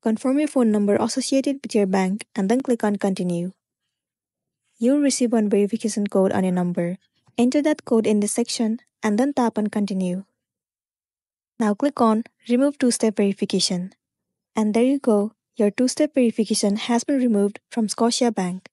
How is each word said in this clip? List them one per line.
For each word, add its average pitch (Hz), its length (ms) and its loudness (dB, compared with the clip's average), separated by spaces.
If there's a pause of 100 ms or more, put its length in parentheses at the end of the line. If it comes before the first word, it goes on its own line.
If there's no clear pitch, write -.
Confirm 254 380 0
your 302 80 0
phone 240 240 2
number 202 240 2
associated 269 680 -2
with - 140 -8
your 202 100 4
bank 190 480 -2
and 190 140 -2
then 247 140 2
click 240 240 0
on 208 100 0
Continue. 185 560 -2 (1300)
You'll 269 220 2
receive 254 320 0
one 214 160 2
verification 202 580 0
code 190 240 2
on 185 140 0
your 185 80 0
number. 175 440 -2 (400)
Enter 254 260 2
that 302 200 -2
code 226 240 0
in 208 140 2
the 208 80 -2
section 233 500 -4 (240)
and 214 160 0
then 285 140 0
tap 233 240 0
on 214 100 -2
Continue. 190 560 -4 (1400)
Now 208 160 0
click 285 260 -2
on 226 220 2 (260)
Remove 269 300 0
Two-Step 226 380 0
Verification. 190 760 -2 (600)
And 214 180 0
there 226 100 4
you 277 160 2
go, 208 340 0 (220)
your 208 140 2
two-step 254 460 0
verification 220 640 0
has 233 260 -2
been 285 160 0
removed 208 400 0 (100)
from 220 180 -2
Scotiabank. 214 840 -2